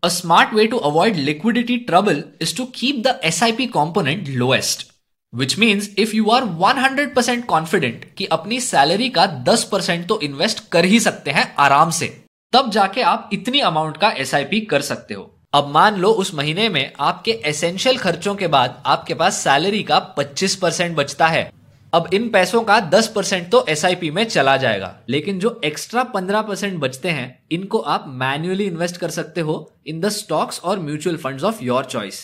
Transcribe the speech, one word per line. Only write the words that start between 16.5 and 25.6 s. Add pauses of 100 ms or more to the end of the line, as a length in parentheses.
में
आपके
एसेंशियल
खर्चों
के
बाद
आपके
पास
सैलरी
का
पच्चीस
परसेंट
बचता
है। (420)
अब
इन
पैसों
का
दस
परसेंट
तो
एसआईपी
में
चला
जाएगा, (120)
लेकिन
जो